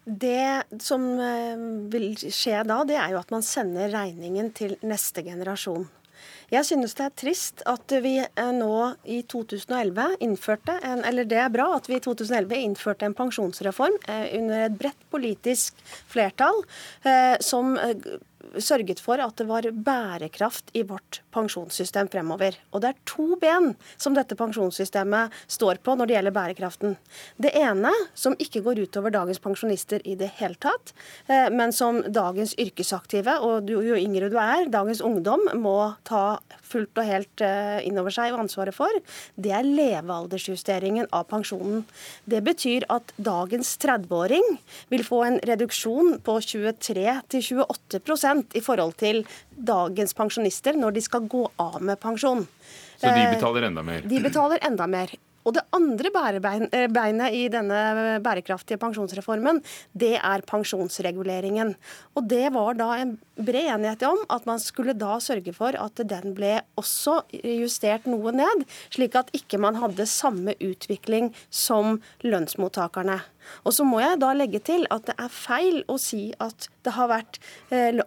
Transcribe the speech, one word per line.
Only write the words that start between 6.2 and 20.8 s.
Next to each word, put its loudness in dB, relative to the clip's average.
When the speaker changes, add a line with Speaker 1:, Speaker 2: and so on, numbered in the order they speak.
Speaker 1:
Jeg 4
synes 0
det -2
er -2
trist -4
at -2
vi, 2
eh, -2
nå 0
i -4
to -6
tusen -8
og 0
elleve 0
innførte -2
en, -4
eller 0
det 0
er 4
bra 2
at -4
vi -2
i 0
to -2
tusen -2
og 2
elleve -2
innførte -2
en 0
pensjonsreform, -2
eh, -4
under 0
et -2
bredt -8
politisk -2
flertall, 2
eh, 8
som, 0
eh, 0
sørget 0
for 0
at -4
det -4
var 0
bærekraft -2
i 0